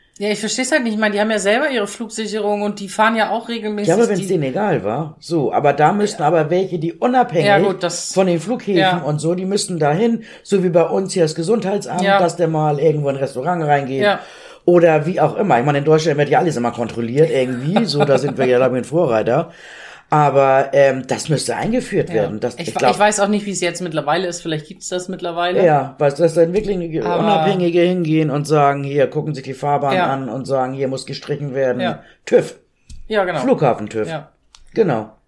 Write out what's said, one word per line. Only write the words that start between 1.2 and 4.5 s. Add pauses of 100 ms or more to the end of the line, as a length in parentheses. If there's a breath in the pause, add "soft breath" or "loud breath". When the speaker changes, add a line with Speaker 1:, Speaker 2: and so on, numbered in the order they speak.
Speaker 1:
haben
ja
selber
ihre
Flugsicherung
und
die
fahren
ja
auch
regelmäßig
Speaker 2:
Ja,
aber
wenn's
Speaker 1:
die
Speaker 2:
denen
egal